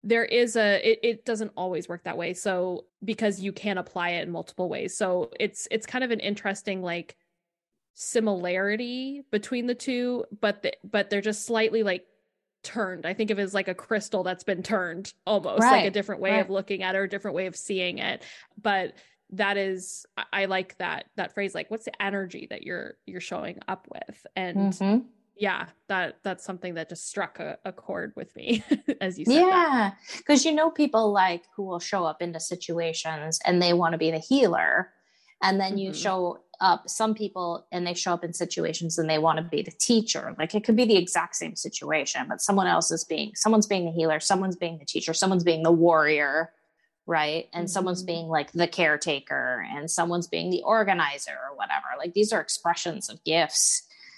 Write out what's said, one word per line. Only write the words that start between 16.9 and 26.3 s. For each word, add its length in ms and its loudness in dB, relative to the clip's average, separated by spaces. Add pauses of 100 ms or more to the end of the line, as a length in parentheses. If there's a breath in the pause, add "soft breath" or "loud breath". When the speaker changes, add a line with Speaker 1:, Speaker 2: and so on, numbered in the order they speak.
Speaker 1:
it 40 0
or 60 0
a 40 -2
different 280 -6
way 100 -2
of 100 -10
seeing 420 -4
it. 240 -6 (380 loud breath)
But 340 0 (360 soft breath)
that 260 0
is, 500 -4 (100)
I, 160 -4
I 140 0
like 320 -2
that, 280 -4 (100)
that 180 -4
phrase, 200 -4
like, 160 -8
what's 160 -8
the 160 -8
energy 480 -4
that 120 -12
you're, 340 -10 (100)
you're 140 -12
showing 460 -8
up 240 -8
with? 360 -14 (100)
And 460 0
Speaker 2:
Mm-hmm. 240 4 (300)
Speaker 1:
yeah, 320 -2 (200)
that, 340 -2
that's 220 -6